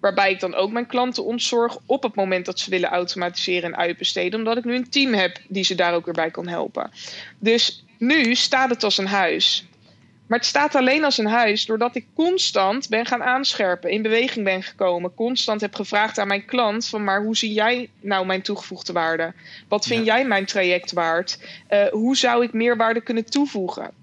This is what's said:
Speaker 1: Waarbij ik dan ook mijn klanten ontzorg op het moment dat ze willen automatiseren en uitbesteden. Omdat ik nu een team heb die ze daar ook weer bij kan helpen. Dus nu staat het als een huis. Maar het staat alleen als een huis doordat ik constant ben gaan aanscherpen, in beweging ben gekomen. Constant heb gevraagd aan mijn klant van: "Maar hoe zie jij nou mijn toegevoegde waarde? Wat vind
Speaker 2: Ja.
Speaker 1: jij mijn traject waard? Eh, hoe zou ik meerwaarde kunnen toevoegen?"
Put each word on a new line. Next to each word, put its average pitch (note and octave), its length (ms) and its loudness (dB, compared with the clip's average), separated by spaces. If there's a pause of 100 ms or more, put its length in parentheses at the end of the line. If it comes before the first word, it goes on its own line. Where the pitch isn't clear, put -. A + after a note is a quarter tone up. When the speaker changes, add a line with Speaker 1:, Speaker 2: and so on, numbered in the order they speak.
Speaker 1:
Waarbij G3 300 2
ik F#3+ 100 -2
dan F#3 140 -4
ook G3 180 0
mijn A#3+ 140 -2
klanten B3 380 -2
ontzorg A#3 520 0 (100)
op C4+ 160 0
het A#3 120 -4
moment F#3 320 0
dat F#3 140 -6
ze - 100 -6
willen F3+ 180 0
automatiseren F3+ 840 -2
en - 60 -8
uitbesteden. F3+ 600 -2
Omdat A3+ 180 -2
ik A#3+ 80 -6
nu A#3+ 100 -2
een B3+ 160 -4
team C4+ 240 2
heb F#3 240 0 (100)
die F#3+ 160 -4
ze F#3 100 0
daar F3 200 2
ook E3+ 100 0
weer E3+ 100 -6
bij D#3+ 160 0
kan F3 180 -10
helpen. - 420 -6 (480)
Dus A3+ 460 2 (140)
nu B3 360 2
staat C4 360 2
het A#3 140 -2
als G3+ 140 2
een G3 80 -2
huis. F#3 580 0 (640)
Maar A#3 120 0
het - 100 -2
staat D4 260 2
alleen C4+ 300 4
als C#4 140 2
een G#3+ 80 0
huis G#3+ 400 2
doordat A3+ 300 0
ik A#3+ 80 -6 (100)
constant C#4 760 0
ben A3+ 180 0
gaan A#3+ 160 -2
aanscherpen, G3+ 680 0
in G#3+ 120 0
beweging A3+ 420 0
ben F#3+ 180 0
gekomen. F3+ 520 -2
Constant A3+ 460 -2
heb G#3 140 -4
gevraagd G#3 440 0
aan G3+ 100 0
mijn G3+ 160 -2
klant A#3 440 0
van: G#3 160 -4
"Maar G3 180 0
hoe A3 140 -2
zie A3 160 -2
jij A3+ 360 0 (120)
nou F#3+ 260 0
mijn F#3+ 160 -2
toegevoegde F#3+ 500 -8
waarde? E3 400 0 (360)
Wat G#3 180 0
vind A3+ 200 0
Speaker 2:
Ja. A3 100 4
Speaker 1:
jij C4+ 100 4
mijn G3 180 2
traject F3+ 480 0
waard? E3+ 460 0 (300)
Eh, G3+ 200 6
hoe A#3+ 280 2
zou A#3+ 280 4
ik A#3 80 -4
meerwaarde A3+ 480 2
kunnen A3+ 240 -2
toevoegen?" A3 680 -4 (120)